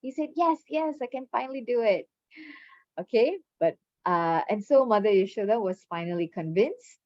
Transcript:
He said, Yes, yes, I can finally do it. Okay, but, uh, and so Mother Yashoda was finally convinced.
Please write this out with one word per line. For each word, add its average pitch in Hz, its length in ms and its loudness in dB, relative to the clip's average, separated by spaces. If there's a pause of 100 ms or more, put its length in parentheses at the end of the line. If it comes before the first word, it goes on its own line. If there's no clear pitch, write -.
He 262 100 -8
said, 302 240 -4
Yes, 320 240 2 (100)
yes, 311 320 -2
I 254 60 -6
can 254 240 -10
finally 262 300 -6
do 240 200 0
it. 208 260 2 (920)
Okay, 240 400 0 (200)
but, 165 160 2 (300)
uh, 170 440 2
and 208 140 -2
so 269 220 4
Mother 214 240 2
Yashoda 202 520 2
was 185 280 -6
finally 170 380 -6
convinced. 180 800 -4